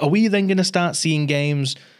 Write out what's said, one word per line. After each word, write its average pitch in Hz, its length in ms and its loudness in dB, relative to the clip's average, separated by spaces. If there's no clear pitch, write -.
are 143 80 0
we 220 180 2
then 196 200 0
gonna 190 180 2
start 175 320 -2
seeing 151 280 0
games 143 500 0